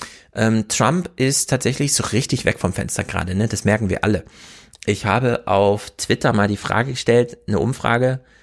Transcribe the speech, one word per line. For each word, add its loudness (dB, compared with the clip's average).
Ähm, 2
Trump 0
ist 0
tatsächlich 0
so 0
richtig -2
weg 0
vom 0
Fenster -4
gerade, -4
ne? 0
Das -6
merken 2
wir -2
alle. 0
Ich 0
habe 0
auf 2
Twitter 0
mal 2
die -2
Frage -2
gestellt, 2
eine 0
Umfrage, 0